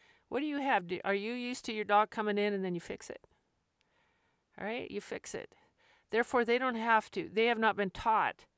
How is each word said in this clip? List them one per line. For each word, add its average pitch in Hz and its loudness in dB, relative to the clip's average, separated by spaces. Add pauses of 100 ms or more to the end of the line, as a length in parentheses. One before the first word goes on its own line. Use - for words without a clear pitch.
(280)
What 269 -2
do 302 -2
you 285 -4
have? 240 2
Do, 180 -4
are 196 2
you 208 -2
used 247 -6
to 233 -6
your 214 -4
dog 208 6
coming 208 -2
in 202 2
and 190 -2
then 180 -2
you 170 -4
fix - -12
it? - -14 (1300)
All 190 -6
right, 220 -6
you 202 -8
fix - -8
it. - -10 (560)
Therefore, 240 2
they 233 2
don't 254 0
have 220 2
to. - -4
They 226 2
have 233 2
not 220 2
been 196 0
taught, 202 0 (120)